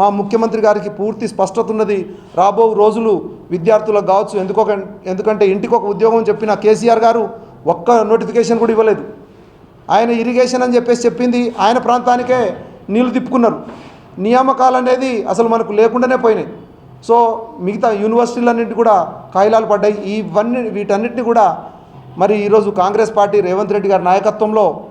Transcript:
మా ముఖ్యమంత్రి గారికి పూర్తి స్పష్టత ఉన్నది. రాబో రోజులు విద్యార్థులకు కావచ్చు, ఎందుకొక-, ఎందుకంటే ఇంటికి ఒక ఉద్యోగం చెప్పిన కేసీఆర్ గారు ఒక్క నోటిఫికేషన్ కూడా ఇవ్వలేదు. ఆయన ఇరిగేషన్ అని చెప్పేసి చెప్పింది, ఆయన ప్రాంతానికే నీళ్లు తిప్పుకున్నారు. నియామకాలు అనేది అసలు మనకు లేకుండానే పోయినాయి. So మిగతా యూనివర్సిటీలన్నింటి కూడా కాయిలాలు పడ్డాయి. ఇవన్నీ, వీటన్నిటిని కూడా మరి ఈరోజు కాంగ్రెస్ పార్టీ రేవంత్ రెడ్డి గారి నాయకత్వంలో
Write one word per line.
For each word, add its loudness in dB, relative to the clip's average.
మా 4
ముఖ్యమంత్రి -2
గారికి 0
పూర్తి -4
స్పష్టత -2
ఉన్నది. -2
రాబో 4
రోజులు 2
విద్యార్థులకు 0
కావచ్చు, 0
ఎందుకొక-, -2
ఎందుకంటే 0
ఇంటికి 0
ఒక -6
ఉద్యోగం 2
చెప్పిన -2
కేసీఆర్ 2
గారు 2
ఒక్క -2
నోటిఫికేషన్ 0
కూడా 2
ఇవ్వలేదు. 2
ఆయన 2
ఇరిగేషన్ 0
అని 0
చెప్పేసి 0
చెప్పింది, 0
ఆయన 2
ప్రాంతానికే 0
నీళ్లు 2
తిప్పుకున్నారు. 0
నియామకాలు 2
అనేది 0
అసలు 0
మనకు -2
లేకుండానే 2
పోయినాయి. 0
So 4
మిగతా -2
యూనివర్సిటీలన్నింటి 0
కూడా 4
కాయిలాలు 2
పడ్డాయి. 2
ఇవన్నీ, -2
వీటన్నిటిని -4
కూడా 4
మరి 2
ఈరోజు 2
కాంగ్రెస్ 0
పార్టీ 2
రేవంత్ -2
రెడ్డి -2
గారి 2
నాయకత్వంలో 0